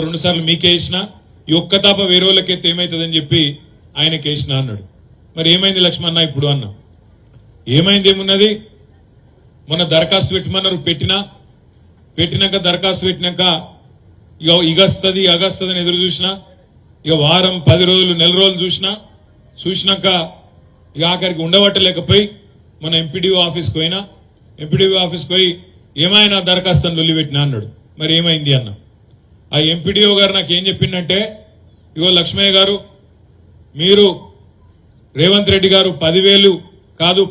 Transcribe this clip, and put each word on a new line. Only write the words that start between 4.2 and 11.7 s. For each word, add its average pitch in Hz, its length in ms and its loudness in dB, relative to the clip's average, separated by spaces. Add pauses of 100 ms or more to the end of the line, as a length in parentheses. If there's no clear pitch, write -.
వేసిన 143 320 -4
అన్నాడు. 104 220 -8 (540)
"మరి 160 180 -2
ఏమైంది 190 320 -2
లక్ష్మణ 165 420 -2
ఇప్పుడు?" 139 240 -4
అన్న. 131 120 -4 (1120)
"ఏమైంది 196 360 4
ఏమున్నది, 196 360 2 (1200)
మొన్న 165 140 -2 (100)
దరఖాస్తు 160 420 2
పెట్టమన్నారు, 190 520 -4
పెట్టినా, 175 300 -2 (1000)